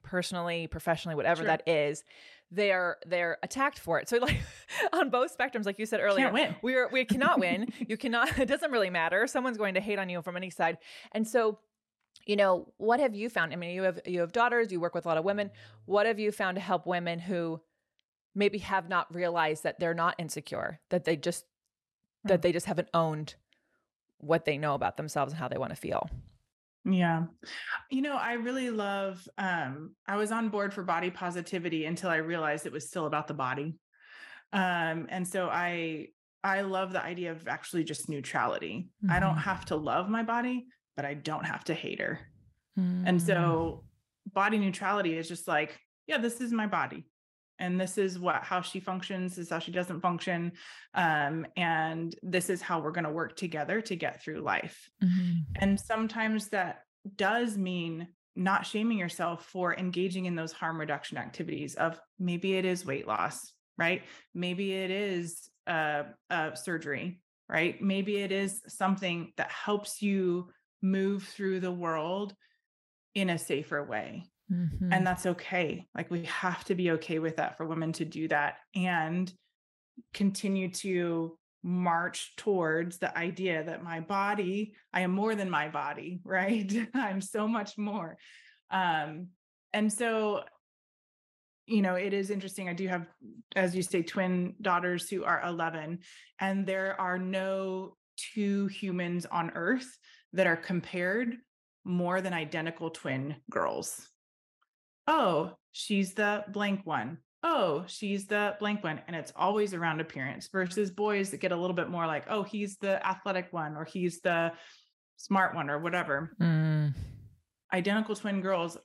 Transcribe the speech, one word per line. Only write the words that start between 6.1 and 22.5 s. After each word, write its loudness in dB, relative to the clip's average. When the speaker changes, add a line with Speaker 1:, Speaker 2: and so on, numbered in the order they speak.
Speaker 2:
Can't 2
win. 2
Speaker 1:
we 2
are, 4
we 2
cannot 6
win. 2
Speaker 2:
<laughs> -6
Speaker 1:
You -2
cannot, 2
<laughs> -
it 4
doesn't 0
really 4
matter. 2
Someone's 0
going 0
to 2
hate -2
on -2
you -4
from -6
any -6
side. 2
And 0
so, 4
you 0
know, 4
what 4
have 4
you -4
found? 0
I -4
mean, -4
you -2
have, 2
you 0
have 0
daughters, 4
you 0
work 0
with -4
a -6
lot 4
of 2
women. 0
What 6
have 2
you 0
found 0
to -4
help 0
women 0
who -2
maybe 4
have 0
not 0
realized 2
that -2
they're 2
not 2
insecure, -6
that 2
they 2
just, -4
that 6
Speaker 2:
Mm. -10
Speaker 1:
they 4